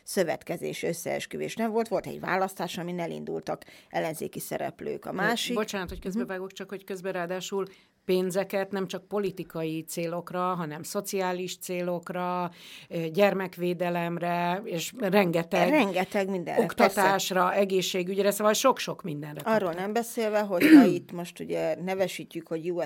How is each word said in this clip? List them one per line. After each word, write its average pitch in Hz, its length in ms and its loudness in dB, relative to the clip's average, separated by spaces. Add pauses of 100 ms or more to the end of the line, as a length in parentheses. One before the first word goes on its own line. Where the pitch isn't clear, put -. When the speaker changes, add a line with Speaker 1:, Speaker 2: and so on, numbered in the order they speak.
Speaker 1:
szövetkezés, 151 800 -2
összeesküvés 151 720 -4
nem 220 160 -2
volt. 226 160 0
Volt 180 200 -2
egy 147 120 -10
választás, 185 580 -2
amin 175 220 -6
elindultak 160 640 -6 (260)
ellenzéki 160 500 -4
szereplők. 143 680 -8
A - 40 -8
Speaker 2:
Bo-, - 60 -6
Speaker 1:
másik 220 400 -2
Speaker 2:
bocsánat, 208 340 -4
hogy 165 80 -10
Speaker 1:
Mhm. - 100 -12
Speaker 2:
közbevágok, 190 440 -6
csak 185 180 -14
hogy 196 140 -10
közben 190 300 -6
ráadásul 185 520 -4 (400)
pénzeket 185 640 0
nem 190 160 -2
csak 180 200 -10
politikai 165 760 -4
célokra, 170 560 -4 (140)
hanem 165 300 -6
szociális 185 720 -4
célokra, 180 920 -4 (380)
ö, 175 80 -6 (100)
gyermekvédelemre, 175 1600 0
és 165 360 -6
rengeteg 180 720 4
Speaker 1:
Rengeteg 196 600 2
mindenre, 175 340 0
Speaker 2:
oktatásra, 190 800 2
Speaker 1:
persze. 185 160 2
Speaker 2:
egészségügyre, 190 720 2
szóval 214 220 4
sok-sok 240 480 2
mindenre 147 420 -8
Speaker 1:
Arról 220 160 2
Speaker 2:
kaptak. 175 200 0
Speaker 1:
nem 202 140 -2
beszélve, 220 460 0
hogyha 220 500 10
<clears throat> 175 80 2
itt - 140 -10
most 175 280 -10
ugye 165 360 -2
nevesítjük, 175 720 -2
hogy 165 240 -4
U 170 140 -2